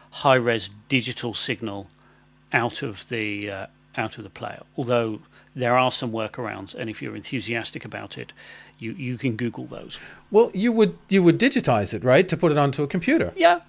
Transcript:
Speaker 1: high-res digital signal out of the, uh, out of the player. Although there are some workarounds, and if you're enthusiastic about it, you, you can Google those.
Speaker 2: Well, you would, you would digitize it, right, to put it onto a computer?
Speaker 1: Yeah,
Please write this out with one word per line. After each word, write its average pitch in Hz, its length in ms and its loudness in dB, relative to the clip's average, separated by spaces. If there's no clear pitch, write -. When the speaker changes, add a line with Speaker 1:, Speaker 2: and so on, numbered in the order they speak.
Speaker 1:
high-res 117 600 2
digital 120 460 -2
signal 101 540 -6
out 117 300 0
of 110 260 -10
the, 104 420 -6
uh, 98 160 -10
out 113 200 -6
of 110 80 -14
the 98 60 -16
player. 107 320 -12
Although 117 440 0
there 123 220 2
are 127 140 4
some 120 220 -6
workarounds, 104 600 -8
and 117 160 -8
if 107 140 -10
you're 110 140 -8
enthusiastic 110 680 -8
about - 320 -12
it, - 160 -14
you, 113 140 -8
you 127 260 -8
can 123 180 -2
Google 120 300 -4
those. - 320 -14
Speaker 2:
Well, 226 240 6
you 220 180 2
would, 214 240 4
you 190 160 6
would 170 140 8
digitize 143 540 2
it, 101 120 -6
right, 139 240 6
to 165 80 -2
put 165 160 4
it 143 60 2
onto 143 240 2
a 143 40 -2
computer? 190 500 0
Speaker 1:
Yeah, 349 320 6